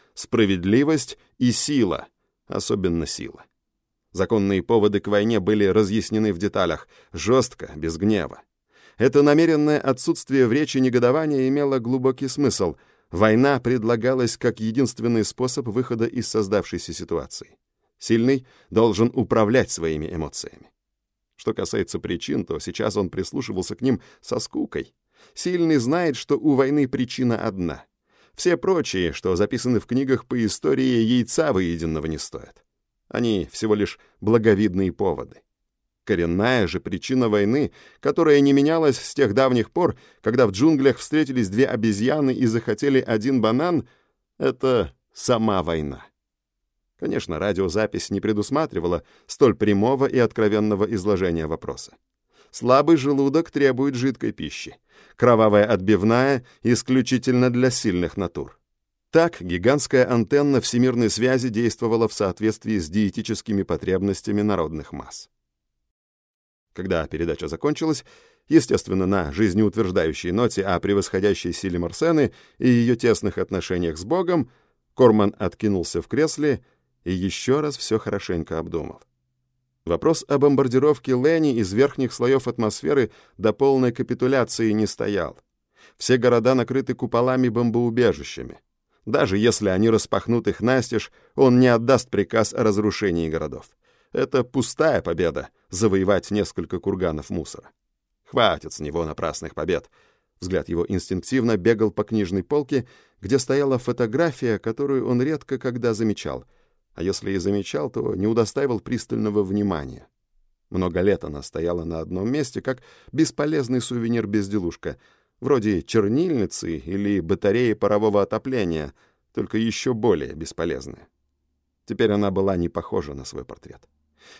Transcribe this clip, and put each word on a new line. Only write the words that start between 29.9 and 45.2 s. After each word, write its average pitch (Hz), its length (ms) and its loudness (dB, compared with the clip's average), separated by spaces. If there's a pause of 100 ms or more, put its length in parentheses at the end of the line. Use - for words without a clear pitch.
по 120 200 -2
истории, 131 560 0
яйца 123 520 2
выеденного 82 540 -2
не 78 100 -6
стоят. - 480 -14 (420)
Они 110 440 -2
всего 110 220 0
лишь 101 260 -2 (220)
благовидные 101 720 4
поводы. 78 500 -4 (600)
Коренная 98 640 0
же 85 140 -4
причина 117 480 -2
войны, 104 420 2 (300)
которая 151 400 4
не 139 100 6
менялась 143 480 4
с - 140 -12
тех 120 200 2
давних 127 380 2
пор, 165 240 0 (260)
когда 120 240 4
в 101 60 2
джунглях 139 460 4
встретились 135 500 0
две 110 200 2
обезьяны 120 680 0
и 123 140 0
захотели 117 520 0
один 117 400 0
банан, 127 480 0 (500)
это 123 560 0 (200)
сама 110 500 0